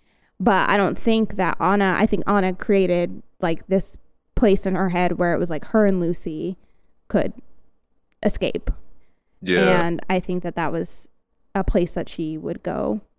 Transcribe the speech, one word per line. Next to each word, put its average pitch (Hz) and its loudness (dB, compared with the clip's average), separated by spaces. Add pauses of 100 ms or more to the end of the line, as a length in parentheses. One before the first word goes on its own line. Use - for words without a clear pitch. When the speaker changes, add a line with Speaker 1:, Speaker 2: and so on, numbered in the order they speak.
(400)
Speaker 1:
But 185 2
I 190 4
don't 185 0
think 220 2
that 180 0
Anna, 196 2
I 214 2
think 202 2
Anna 190 2
created, 185 0 (180)
like, 165 -2
this 190 -2 (380)
place 196 4
in 190 -2
her 185 0
head 175 0
where 175 0
it 147 0
was 170 -2
like - -6
her 220 4
and 190 4
Lucy 170 -4 (500)
could - 0 (880)
escape. - -2 (720)
Speaker 2:
Yeah. 175 4
Speaker 1:
And 170 -2
I 190 0
think 180 -4
that 170 -6
that 165 -2
was - -8 (460)
a 196 0
place 175 0
that 180 -6
she 156 -6
would 160 -8
go 208 -4 (180)